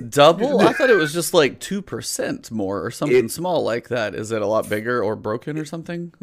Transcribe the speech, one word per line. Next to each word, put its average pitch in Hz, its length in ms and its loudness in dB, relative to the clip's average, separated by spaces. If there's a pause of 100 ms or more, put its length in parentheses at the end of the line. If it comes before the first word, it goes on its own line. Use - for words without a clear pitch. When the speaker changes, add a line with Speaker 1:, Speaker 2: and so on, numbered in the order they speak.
(160)
Speaker 1:
double? 196 440 6
Speaker 2:
<laughs> - 80 6
Speaker 1:
I 233 60 6
thought 262 180 2
it 220 40 8
was 156 180 2
just, 165 200 -2
like, 151 260 4
two 196 220 -6
percent - 680 -8
more 101 340 -4
or 117 60 -6
something 127 340 2
Speaker 2:
It 110 60 -8
Speaker 1:
small 165 320 -2
like 113 260 -2
that. 110 260 -2
Is 107 160 -8
it 110 120 -2
a - 40 -2
lot 107 220 0
bigger 110 340 -2
or 107 120 -2
broken 117 420 -6
or 156 80 -6
something? 170 580 -10